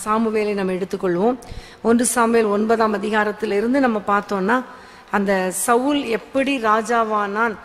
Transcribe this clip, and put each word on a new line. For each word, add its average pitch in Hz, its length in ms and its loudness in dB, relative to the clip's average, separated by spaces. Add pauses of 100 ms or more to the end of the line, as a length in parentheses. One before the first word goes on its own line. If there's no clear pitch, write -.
சாமுவேலை 214 500 0
நம்ம 190 180 -2
எடுத்துக்கொள்வோம். 185 640 0 (460)
ஒன்று 233 220 4
சாமுவேல் 233 420 2
ஒன்பதாம் 214 560 0
அதிகாரத்திலிருந்து 214 800 0
நம்ம 226 280 0
பார்த்தோம்னா, 202 540 0 (480)
அந்த 196 400 0
சவுல் 254 540 0
எப்படி 262 540 -2
ராஜாவானான் 220 960 0 (100)